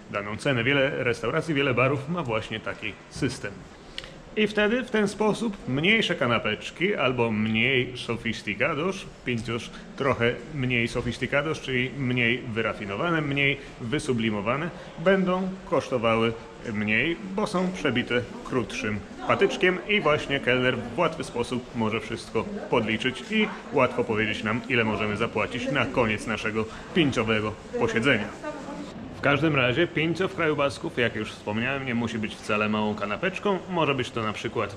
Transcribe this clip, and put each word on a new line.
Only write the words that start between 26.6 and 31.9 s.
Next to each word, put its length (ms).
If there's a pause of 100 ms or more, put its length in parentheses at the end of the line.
pięciowego 580 (260)
posiedzenia. 500 (880)
W 40
każdym 360
razie 300
pincho 420
w 60
kraju 220
Basków, 420
jak 180
już 140
wspomniałem, 560
nie 80